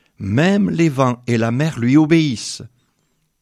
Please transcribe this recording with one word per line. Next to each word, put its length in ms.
Même 500
les 220
vents 360
et 120
la 120
mer 280
lui 180
obéissent. 680